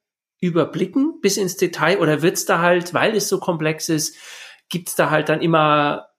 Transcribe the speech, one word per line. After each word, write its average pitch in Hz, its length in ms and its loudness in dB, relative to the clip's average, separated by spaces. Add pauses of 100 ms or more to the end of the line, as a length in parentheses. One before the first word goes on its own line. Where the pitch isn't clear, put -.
(400)
überblicken 185 840 0
bis 196 160 2
ins 190 200 -4
Detail 165 400 0
oder 151 240 2
wird's 180 240 0
da 170 160 0
halt, 175 320 2
weil 160 220 2
es 196 120 -2
so 185 120 0
komplex 156 500 -4
ist, 151 260 -2 (540)
gibt's - 260 -8
da 151 140 2
halt 156 200 0
dann 160 120 0
immer 151 640 2 (140)